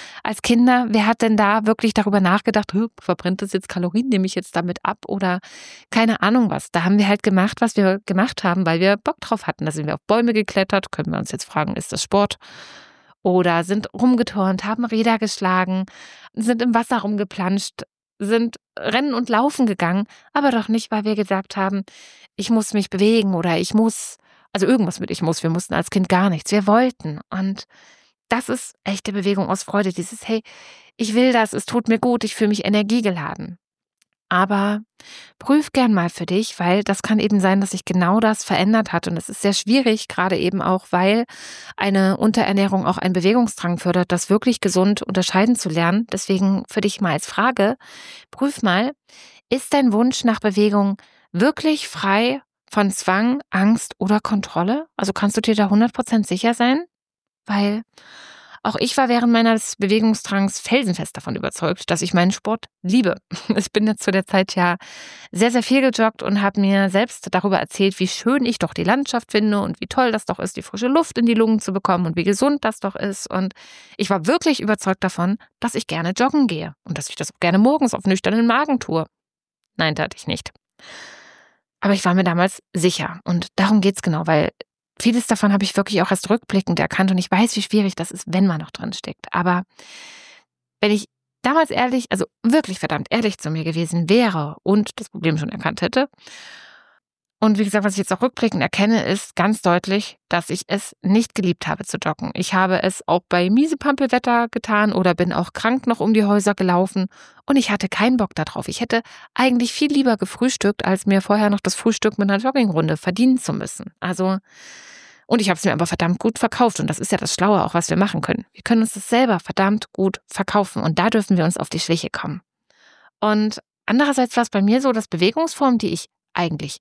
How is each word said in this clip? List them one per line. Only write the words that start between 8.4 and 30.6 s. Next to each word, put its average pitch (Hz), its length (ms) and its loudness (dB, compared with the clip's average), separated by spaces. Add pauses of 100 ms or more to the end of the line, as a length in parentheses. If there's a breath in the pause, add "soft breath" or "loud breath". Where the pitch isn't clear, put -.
haben, 180 220 0
weil 165 140 0
wir 196 160 4
Bock - 240 -4
drauf - 260 -4
hatten. - 180 -6
Da 156 60 -2
sind 156 160 -6
wir 151 80 -2
auf - 120 -8
Bäume 233 260 2
geklettert, 196 580 0
können - 220 -6
wir - 80 -4
uns - 100 -8
jetzt - 140 -8
fragen, - 300 -4
ist - 180 -8
das - 100 -4
Sport? 202 340 0 (840 loud breath)
Oder 180 420 2
sind 202 300 -4
rumgeturnt, 208 720 0
haben 220 200 -4
Räder 226 340 0
geschlagen, 185 680 -2 (480 loud breath)
sind 226 260 0
im 240 140 2
Wasser 233 240 0
rumgeplanscht, 196 840 -4 (340)
sind 226 380 0 (200)
rennen 262 380 -2
und 233 140 -2
laufen 247 380 2
gegangen, 190 400 0 (260 soft breath)
aber 285 180 2
doch 233 180 0
nicht, 220 220 -2
weil 220 140 -2
wir 214 100 -2
gesagt 196 420 -4
haben, 196 280 -2 (520 loud breath)
„Ich 202 140 -6
muss 220 220 0
mich 202 180 -2
bewegen“ 202 440 2
oder 165 240 0
„Ich 180 160 -2
muss“, 220 420 0 (360 soft breath)
also 190 140 0
irgendwas 214 320 2
mit - 120 -8
„Ich - 120 -6
muss“, 160 220 -2
wir 165 60 0
mussten 165 240 -4
als 160 160 -4
Kind 185 180 0
gar 190 220 2
nichts, 160 200 -4
wir 202 160 2
wollten. 208 540 0 (100)
Und 190 340 -4 (640 soft breath)
das 240 200 -2
ist - 260 -8 (100)
echte 196 280 -6
Bewegung 196 360 -2
aus 190 140 -4
Freude, 196 300 -2
dieses, 185 340 -10
„Hey, 226 160 -4 (540 loud breath)